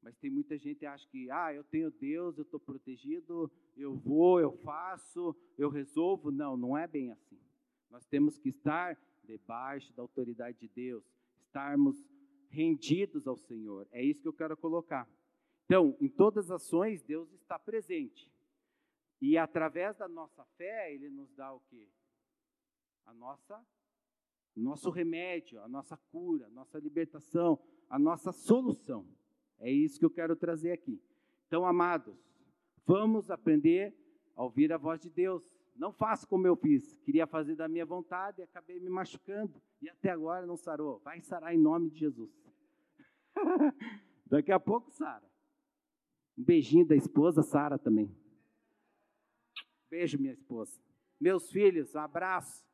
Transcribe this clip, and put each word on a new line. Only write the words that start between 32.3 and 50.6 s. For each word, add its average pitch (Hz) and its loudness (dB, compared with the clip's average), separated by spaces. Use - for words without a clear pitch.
vamos 214 4
aprender 165 4
a - -8
ouvir 131 2
a 165 -2
voz 156 -4
de 175 -18
Deus. 175 -2
Não 165 -8
faça 220 -2
como 185 4
eu 175 8
fiz. 143 2
Queria 156 2
fazer 156 -4
da 160 -6
minha 165 -4
vontade 180 -8
e - -14
acabei 175 -18
me 180 -10
machucando. 185 -8
E 147 -14
até 180 -4
agora 170 -4
não 175 -8
sarou. 151 -8
Vai 165 -16
sarar 170 -8
em 165 6
nome 160 6
de 156 -10
Jesus. 120 -4
<laughs> 302 -2
Daqui 147 2
a 185 6
pouco 214 -2
sara. 135 -12
Um - -6
beijinho 156 8
da 151 8
esposa, 147 4
Sara 147 0
também. 107 2
Beijo, 165 -2
minha 135 -2
esposa. - -10